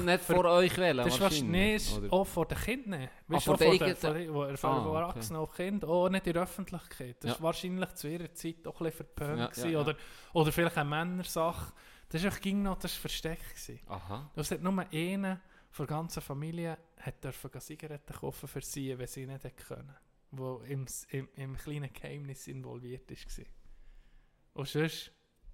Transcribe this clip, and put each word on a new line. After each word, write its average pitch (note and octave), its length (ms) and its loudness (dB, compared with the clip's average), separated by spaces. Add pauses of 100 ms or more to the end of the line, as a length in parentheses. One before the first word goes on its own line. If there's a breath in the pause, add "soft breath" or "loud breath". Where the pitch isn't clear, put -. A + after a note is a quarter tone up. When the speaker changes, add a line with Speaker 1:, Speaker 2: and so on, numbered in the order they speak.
Speaker 1:
nicht F3 200 6
Speaker 2:
für, F3 100 4
Speaker 1:
vor F3+ 120 8
euch F3 320 8
wählen, E3+ 180 6
Speaker 2:
das B2 120 4
ist B2 60 4
wahrsch-, C3 60 2
Speaker 1:
wahrscheinlich, D3+ 300 4
Speaker 2:
nee, G3+ 260 6
ist G#2+ 220 0
Speaker 1:
oder? G2+ 140 -2
Speaker 2:
auch F#3+ 120 6
vor E3+ 220 0
den C#3+ 120 -2
Kindern G#3+ 420 -2
nicht. B2+ 120 -8
Speaker 1:
Ah, - 160 -20
Speaker 2:
Weißt D3 180 2
du, D3+ 40 6
Speaker 1:
vor D3 40 6
Speaker 2:
auch C#3 40 6
Speaker 1:
den D#3+ 100 10
Speaker 2:
vor F#3 100 10
den, E3+ 40 0
Speaker 1:
eigenen C3 140 2
Speaker 2:
vor D#3 180 0
den, D#3+ 200 -4
wo, C#3 220 0
vor C3+ 140 0
Speaker 1:
Ah, C3+ 80 4
Speaker 2:
den A2+ 100 2
Speaker 1:
okay. D#3 100 2
Speaker 2:
erwachsenen D#3+ 440 -2
und D#3 120 -4
Kindern, F#3 360 -2
auch F3+ 180 6
nicht F#3 180 2
in F3 60 4
der E3+ 100 2
Öffentlichkeit. E3+ 800 -8
Das - 80 -4
Speaker 1:
Ja. B2 60 2
Speaker 2:
ist D3+ 80 -6
wahrscheinlich F3+ 520 0
zu - 140 -6
ihrer E3+ 260 -6
Zeit E3 320 -8
auch - 140 -8
ein E3 60 0
bisschen D#3 60 -2
verpönt D3 460 -4
Speaker 1:
Ja, A#2 60 2
ja, A#2 60 -2
Speaker 2:
gewesen, B2+ 200 -2
Speaker 1:
ja. D#3 100 2
Speaker 2:
oder, D3 160 0 (360 loud breath)
oder D#3 200 6
vielleicht E3+ 260 4
eine C#3+ 120 2
Männersache. E3+ 840 -2 (360 soft breath)
Das E3 120 -2
ist F#3 60 2
einfach - 140 -2
ging G3 220 0
noch, F#3+ 160 0
das - 160 -4
war - 60 -8
versteckt - 540 -6
gewesen. - 320 -12
Speaker 1:
Aha. G2 480 -8
Speaker 2:
Und D#3+ 60 -2
es D3 100 -2
hat E3 120 -4
nur F#3+ 300 0
einer F#3 480 -2 (300 soft breath)
von C#3+ 160 -6
der D3+ 100 -2
ganzen D#3+ 260 -4
Familie D#3+ 560 -6 (200)
hat - 260 -10
dürfen C3+ 260 -10
gehen C3 100 -14
Zigaretten D3+ 540 -12
kaufen C#3 340 -8
für C#3 140 -8
sie, C3 360 -6
wenn B2 80 -6
sie C3+ 200 -10
nicht C3+ 180 -10
hätte - 200 -14
können. - 300 -14 (360)
Wo C3 280 -6 (100)
im C3+ 160 -4
S-, - 260 -10
im, C3+ 260 -6
im C3+ 200 -8
kleinen D3 360 -8
Geheimnis C#3+ 560 -12
involviert B2+ 640 -10
ist - 160 -12
gsi. - 200 -10 (1080)
Und C3+ 140 -6
sonst, - 440 -2 (420)